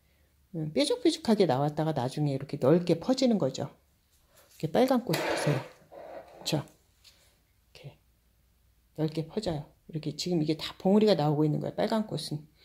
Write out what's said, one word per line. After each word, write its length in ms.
음, 180
뾰족뾰족하게 720
나왔다가 460
나중에 420
이렇게 240
넓게 420
퍼지는 380
거죠. 320
이렇게 120
빨간 340
꽃 80
보세요. 420
그쵸? 260
이렇게 240
넓게 320
퍼져요. 380
이렇게 280
지금 260
이게 160
다 220
봉우리가 360
나오고 300
있는 140
거예요. 160
빨간 320
꽃은. 380